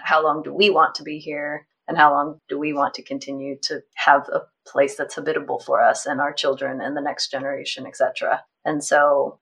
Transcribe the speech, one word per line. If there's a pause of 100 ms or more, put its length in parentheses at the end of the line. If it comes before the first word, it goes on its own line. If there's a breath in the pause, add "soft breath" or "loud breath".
how
long
do
we
want
to
be
here (220)
and
how
long (100)
do
we
want
to
continue
to (140)
have
a (260)
place
that's
habitable
for
us
and
our
children
and
the
next
generation,
et
cetera. (240)
And
so